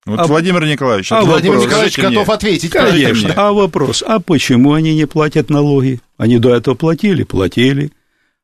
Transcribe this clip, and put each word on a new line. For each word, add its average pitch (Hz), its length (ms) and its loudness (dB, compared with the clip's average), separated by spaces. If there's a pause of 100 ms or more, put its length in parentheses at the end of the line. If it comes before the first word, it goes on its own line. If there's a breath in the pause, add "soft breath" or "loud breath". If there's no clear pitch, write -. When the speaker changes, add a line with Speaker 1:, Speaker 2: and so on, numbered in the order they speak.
Speaker 1:
Вот, 107 140 -6
Speaker 2:
А 120 80 0
Speaker 1:
Владимир 165 400 0
Николаевич, 127 460 -2
Speaker 2:
а 220 80 2
Speaker 1:
вот 190 80 2
Speaker 3:
Владимир 160 260 2
Speaker 2:
вопрос? 123 140 0
Speaker 3:
Николаевич 214 240 0
Speaker 1:
скажите - 220 -2
Speaker 3:
готов - 120 0
Speaker 1:
мне. 214 80 0
Speaker 3:
ответить. 196 360 -2
Speaker 1:
Скажите 208 360 2
Speaker 2:
Конечно. 113 220 0
Speaker 1:
мне. 160 80 -2
Speaker 2:
А 208 160 2
вопрос, 175 520 -2
а 220 140 0
почему 139 540 2
они 156 240 0
не 156 100 0
платят 151 440 -2
налоги? 139 500 0 (180)
Они 117 200 2
до 120 180 4
этого 120 180 0
платили? 165 480 0
Платили. 131 680 -2 (520)